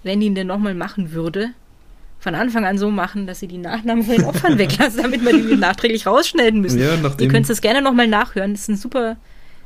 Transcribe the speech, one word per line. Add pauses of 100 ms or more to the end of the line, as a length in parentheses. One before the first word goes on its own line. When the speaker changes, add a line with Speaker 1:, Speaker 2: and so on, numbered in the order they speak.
Speaker 1:
wenn
ihn
denn
nochmal
machen
würde, (680)
von
Anfang
an
so
machen,
dass
sie
die
Nachnamen
von
den
Opfern
Speaker 2:
<laughs>
Speaker 1:
weglassen,
damit
wir
die
nachträglich
rausschneiden
müssen.
Speaker 2:
Ja,
Speaker 1:
Ihr
Speaker 2:
nachdem
Speaker 1:
könnt
es
gerne
nochmal
nachhören.
Das
ist
ein
super, (500)